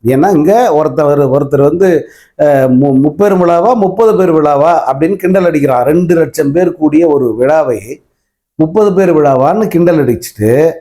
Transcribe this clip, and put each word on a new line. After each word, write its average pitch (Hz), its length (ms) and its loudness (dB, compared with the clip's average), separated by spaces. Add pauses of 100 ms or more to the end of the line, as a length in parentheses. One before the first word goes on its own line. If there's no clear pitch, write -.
ஏன்னா 156 280 2
இங்க 156 160 0 (220)
ஒருத்தவர், 147 460 0
ஒருத்தர் 139 420 0
வந்து, 175 280 2 (480)
அஹ், 139 320 0
மு-, 131 260 2
முப்பெரும் 180 460 0
விழாவா, 175 320 2
முப்பது 208 420 0
பேர் 180 180 0
விழாவா 147 380 2 (140)
அப்படின்னு 156 300 -2
கிண்டல் 185 300 -2
அடிக்கிறான். 139 380 0
ரெண்டு 170 320 0
லட்சம் 143 360 -2
பேர் 170 240 -2
கூடிய 151 320 0
ஒரு 127 280 0
விழாவை 131 440 -2 (760)
முப்பது 185 380 0
பேர் 180 220 2
விழாவான்னு 147 520 0
கிண்டல் 170 300 0
அடிச்சுட்டு 123 840 -2